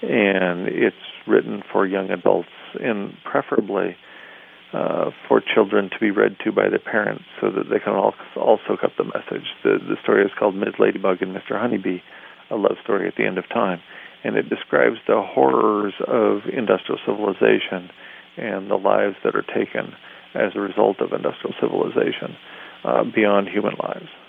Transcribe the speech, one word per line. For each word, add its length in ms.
and 640
it's 280
written 360
for 140
young 240
adults 400
and 360
preferably, 720
uh, 360
for 140
children 360
to 100
be 100
read 320
to 80
by 200
their 80
parents 460
so 100
that 200
they 80
can 140
al-, 220
all 300
soak 160
up 140
the 80
message. 420
The, 160
the 240
story 220
is 140
called 160
Ms. 240
Ladybug 420
and 140
Mister 240
Honeybee, 420
A 60
Love 260
Story 240
at 100
the 100
End 100
of 140
Time, 300
and 100
it 140
describes 480
the 140
horrors 720
of 420
industrial 540
civilization 840
and 320
the 60
lives 480
that 120
are 60
taken 500
as 200
a 60
result 400
of 120
industrial 480
civilization, 720
uh, 200
beyond 440
human 300
lives 300